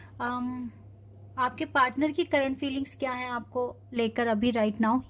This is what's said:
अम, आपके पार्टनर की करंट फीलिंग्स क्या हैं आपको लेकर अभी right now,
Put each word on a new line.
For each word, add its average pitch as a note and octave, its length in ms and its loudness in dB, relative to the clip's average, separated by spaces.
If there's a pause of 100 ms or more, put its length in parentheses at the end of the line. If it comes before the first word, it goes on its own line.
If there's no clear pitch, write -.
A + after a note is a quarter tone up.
(220)
अम, B3 500 -6 (680)
आपके B3+ 280 0
पार्टनर C#4 460 2
की E4 120 0
करंट C4+ 340 2
फीलिंग्स C#4 380 -4
क्या C4 160 -4
हैं B3 180 -6
आपको B3 460 -4 (180)
लेकर A#3 340 2
अभी A3+ 240 4
right A3 300 2
now, A#3 280 4